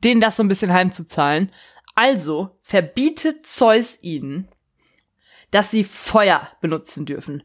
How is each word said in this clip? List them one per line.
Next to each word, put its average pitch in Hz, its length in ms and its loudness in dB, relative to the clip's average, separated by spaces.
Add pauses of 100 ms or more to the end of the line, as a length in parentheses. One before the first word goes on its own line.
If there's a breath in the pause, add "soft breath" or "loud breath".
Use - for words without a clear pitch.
denen 233 180 4
das 220 160 2
so 226 60 0
ein 208 60 2
bisschen 190 240 0
heimzuzahlen. 180 800 0 (420 soft breath)
Also 190 680 -2
verbietet 294 840 -2
Zeus 233 560 2
ihnen, 151 460 -8 (1000 soft breath)
dass 196 200 2
sie 220 140 0
Feuer 196 640 2 (120)
benutzen 156 460 -6
dürfen. 143 380 -10